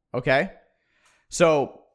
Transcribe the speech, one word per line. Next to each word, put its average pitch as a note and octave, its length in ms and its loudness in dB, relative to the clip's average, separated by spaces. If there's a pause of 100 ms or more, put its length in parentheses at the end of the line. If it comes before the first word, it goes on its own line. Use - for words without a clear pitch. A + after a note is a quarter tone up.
(140)
okay? C3+ 380 -2 (800)
So, D3+ 520 0 (140)